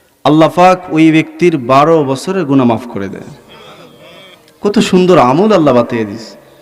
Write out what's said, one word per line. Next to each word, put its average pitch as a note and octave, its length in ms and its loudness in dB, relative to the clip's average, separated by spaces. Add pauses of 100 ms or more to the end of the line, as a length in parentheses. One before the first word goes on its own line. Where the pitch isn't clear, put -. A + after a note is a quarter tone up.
(240)
আল্লাহ D3+ 240 2
পাক F3+ 460 0
ওই D#3 180 4
ব্যক্তির D#3+ 460 -2
বারো D3 460 2
বছরের E3+ 400 -6
গুনাহ C3+ 220 2
মাফ A2 220 -4
করে G2 200 -10
দেয়। - 140 -14 (1400)
কত G3+ 180 -2
সুন্দর F3+ 400 2
আমল D3+ 340 2
আল্লাহ D3+ 220 2
বাতিয়ে A#2+ 300 -2
দিস। G#2 320 -14 (260)